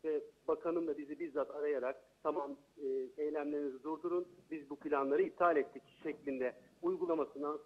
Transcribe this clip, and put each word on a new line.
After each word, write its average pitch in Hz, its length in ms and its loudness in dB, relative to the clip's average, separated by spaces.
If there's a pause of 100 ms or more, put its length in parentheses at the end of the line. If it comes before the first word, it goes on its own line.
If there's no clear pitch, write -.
ve 151 180 0 (260)
bakanın 165 400 0
da 147 100 -2
bizi 147 220 -8
bizzat 147 320 -2
arayarak 143 500 0 (220)
"Tamam, 139 340 0 (200)
e, 147 100 -4 (360)
eylemlerinizi 147 600 -2
durdurun, 170 440 -2 (240)
biz 147 180 -8
bu 143 100 -8
planları 143 420 4
iptal 175 360 4
ettik." - 260 0 (200)
şeklinde 127 500 -2 (280)
uygulamasından 156 840 0